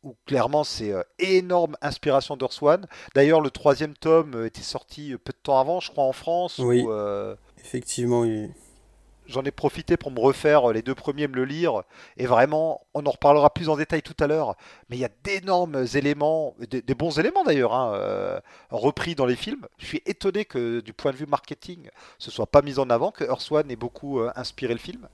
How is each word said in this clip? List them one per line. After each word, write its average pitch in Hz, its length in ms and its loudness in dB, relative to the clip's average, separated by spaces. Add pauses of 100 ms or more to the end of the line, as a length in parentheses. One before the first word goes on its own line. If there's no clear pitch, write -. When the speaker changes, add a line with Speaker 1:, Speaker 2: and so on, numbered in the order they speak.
Speaker 1:
où 135 220 -18
clairement 143 400 0
c'est, 104 260 -6
euh, 90 120 -2 (160)
énorme 180 640 0
inspiration 139 540 -2
d'Earth 127 260 -6
One. 170 240 4 (300)
D'ailleurs, 151 240 8
le 143 100 0
troisième 147 440 0
tome, 156 420 2
euh, 113 100 -6
était 113 160 -10
sorti, - 520 -12
euh, 117 40 -10
peu - 140 -14
de - 100 -14
temps 135 160 2
avant, 156 220 2
je - 100 -10
crois, 143 140 -2
en 131 80 2
France, 170 460 -4
Speaker 2:
Oui. 123 240 4
Speaker 1:
où, 117 100 -2
euh, 104 460 -4 (260)
Speaker 2:
Effectivement, 120 600 -2
oui. 110 260 -2 (760)
Speaker 1:
j'en 131 160 -6
ai 143 80 -4
profité 160 440 -2
pour 143 160 -8
me 123 80 -6
refaire, 135 500 6
euh, 110 40 2
les 113 80 0
deux 127 120 -6
premiers, 143 360 -4
me 131 60 -10
le 131 100 0
lire, 139 380 -2 (340)
et 123 80 -4
vraiment, 151 560 2 (120)
on 147 120 -6
en 143 60 2
reparlera 147 420 6
plus 165 160 -4
en 151 80 2
détail 156 240 -2
tout - 200 -8
à 147 60 2
l'heure, 147 300 -2 (320)
mais 120 80 -8
il - 20 -8
y 127 60 -2
a - 40 -6 (140)
d'énormes 180 720 -2
éléments, 147 600 0 (160)
des, 127 120 -4
des 135 140 -2
bons 151 220 -2
éléments 330 280 2
d'ailleurs, 131 280 2
hein, 123 200 0
euh, 98 480 -4 (300)
repris 143 440 -2
dans 139 100 0
les 123 120 0
films. 247 280 -10 (120)
Je - 80 -20
suis - 200 -8
étonné 202 380 -4
que, 120 380 -4
du 110 100 -18
point 139 220 -4
de - 20 -8
vue 143 120 -10
marketing, 151 640 -8 (280)
ce - 120 -14
soit 110 180 -4
pas 143 140 8
mis 139 160 -6
en 131 120 0
avant, 123 220 2
que - 120 -8
Earth 131 260 -4
One 151 220 0
ait 117 60 -8
beaucoup, 127 420 -6
euh, 117 160 -2
inspiré 120 380 -6
le 117 80 -4
film. - 320 -14